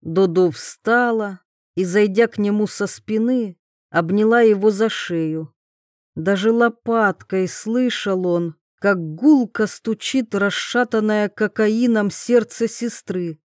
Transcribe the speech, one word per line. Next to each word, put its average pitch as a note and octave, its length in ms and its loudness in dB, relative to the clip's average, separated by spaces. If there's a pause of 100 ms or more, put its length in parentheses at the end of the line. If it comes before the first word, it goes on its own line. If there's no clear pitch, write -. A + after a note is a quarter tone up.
Додо F3 480 2
встала A3+ 880 -2 (360)
и, F#3 80 0
зайдя G3+ 420 2
к A3+ 120 -6
нему G#3 280 0
со - 200 -6
спины, A3 680 -4 (340)
обняла G#3 520 2
его G#3+ 280 4
за G#3+ 180 0
шею. D#3+ 680 -4 (600)
Даже G3 380 0
лопаткой A3+ 960 0
слышал G#3+ 760 -2
он, F3 300 -2 (260)
как G3+ 160 2
гулко G#3+ 680 2
стучит - 680 -4
расшатанное G#3+ 920 0
кокаином G#3+ 840 0
сердце A#3 560 0
сестры. F#3 800 -8